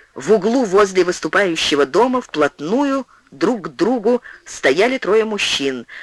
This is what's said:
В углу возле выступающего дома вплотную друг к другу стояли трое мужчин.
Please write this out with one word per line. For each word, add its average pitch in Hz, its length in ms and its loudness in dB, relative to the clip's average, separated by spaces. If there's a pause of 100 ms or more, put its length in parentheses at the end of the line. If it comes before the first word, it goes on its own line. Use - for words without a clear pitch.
(140)
В 151 200 0
углу 226 320 2
возле 190 400 2
выступающего 165 800 0
дома 196 360 0
вплотную 240 840 -2 (240)
друг 175 300 -2
к - 80 -10
другу 233 520 0 (240)
стояли 196 520 0
трое 214 280 0
мужчин. 139 640 -4 (160)